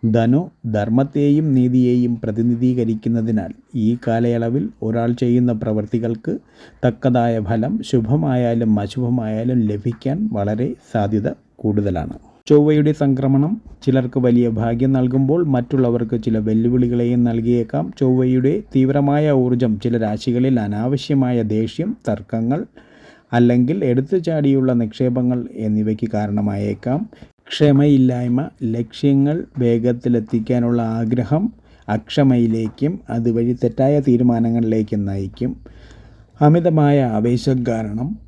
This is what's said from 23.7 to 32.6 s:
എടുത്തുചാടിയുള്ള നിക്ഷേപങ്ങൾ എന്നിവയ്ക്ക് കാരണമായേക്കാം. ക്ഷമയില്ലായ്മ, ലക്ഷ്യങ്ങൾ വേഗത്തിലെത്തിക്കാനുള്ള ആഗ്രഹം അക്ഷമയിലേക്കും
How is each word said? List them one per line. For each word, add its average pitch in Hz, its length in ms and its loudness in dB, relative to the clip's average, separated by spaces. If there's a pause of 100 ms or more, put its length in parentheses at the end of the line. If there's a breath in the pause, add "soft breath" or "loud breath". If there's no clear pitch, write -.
എടുത്തുചാടിയുള്ള 139 920 0
നിക്ഷേപങ്ങൾ 123 680 -2 (240)
എന്നിവയ്ക്ക് 107 460 -2
കാരണമായേക്കാം. 104 880 -4 (460 loud breath)
ക്ഷമയില്ലായ്മ, 135 960 2 (320)
ലക്ഷ്യങ്ങൾ 139 640 0 (220)
വേഗത്തിലെത്തിക്കാനുള്ള 120 1200 0 (160)
ആഗ്രഹം 123 480 -2 (440 soft breath)
അക്ഷമയിലേക്കും 117 1040 0 (180)